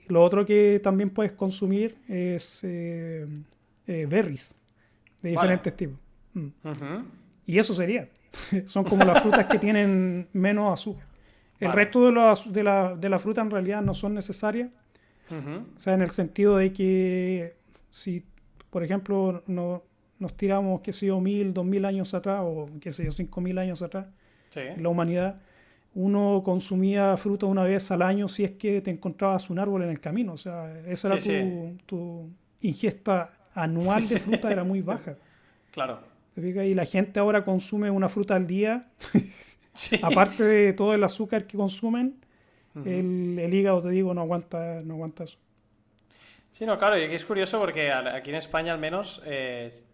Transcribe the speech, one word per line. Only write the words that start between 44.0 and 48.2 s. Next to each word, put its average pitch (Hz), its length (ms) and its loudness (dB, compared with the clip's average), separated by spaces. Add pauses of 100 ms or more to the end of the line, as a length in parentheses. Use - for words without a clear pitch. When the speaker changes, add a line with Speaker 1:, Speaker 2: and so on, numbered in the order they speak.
Speaker 1:
no 175 60 -4
aguanta, 165 640 -6
no 160 100 -10
aguanta 160 300 -10
eso. - 140 -18 (1120)
Speaker 2:
Sí, - 160 -10
no, 208 120 0
claro, 202 200 4
y 165 60 2
aquí 156 100 -4
es 165 100 -6
curioso 196 360 -2
porque 156 320 0
a-, 127 240 -2
aquí 131 140 -10